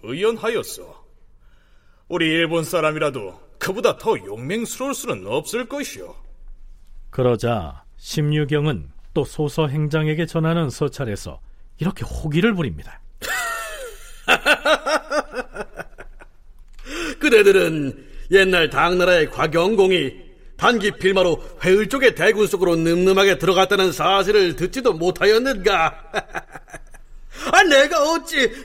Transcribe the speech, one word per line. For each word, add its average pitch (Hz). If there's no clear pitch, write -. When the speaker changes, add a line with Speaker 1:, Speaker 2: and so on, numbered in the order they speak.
Speaker 1:
의연하였소. 214
우리 165
일본 165
사람이라도 156
그보다 196
더 202
용맹스러울 185
수는 110
없을 156
것이오. -
Speaker 2:
그러자 117
심유경은 147
또 147
소서행장에게 151
전하는 160
서찰에서 113
이렇게 185
호기를 175
부립니다. 107
Speaker 3:
<laughs> -
그대들은 190
옛날 185
당나라의 170
곽영공이 175
단기 208
필마로 185
회을 190
쪽의 262
대군 202
속으로 175
늠름하게 185
들어갔다는 185
사실을 185
듣지도 233
못하였는가? 190
<laughs> -
아, 370
내가 302
어찌 294